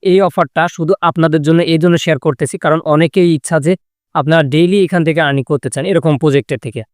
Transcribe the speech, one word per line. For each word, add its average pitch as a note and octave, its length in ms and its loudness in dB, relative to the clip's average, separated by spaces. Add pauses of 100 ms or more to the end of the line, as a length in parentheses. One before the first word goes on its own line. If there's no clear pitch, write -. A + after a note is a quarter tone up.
এই F#3 180 2
অফারটা E3 460 -2
শুধু E3 340 -4
আপনাদের D#3+ 400 0
জন্য D#3+ 200 2
এই D#3+ 220 0
জন্য F3 140 4
শেয়ার D#3 220 -2
করতেছি, D3 380 -4
কারণ D#3 280 0
অনেকেই E3 500 2
ইচ্ছা E3 240 -4
যে D#3 140 0 (420)
আপনারা D#3 280 2
ডেইলি E3 400 0
এখান F3+ 200 0
থেকে D#3 180 0
আর্নিং C#3 220 0
করতে C#3 260 -4
চান C#3 160 -6
এরকম E3 320 0
প্রজেক্টের C#3 480 -2
থেকে। A2+ 160 -10 (120)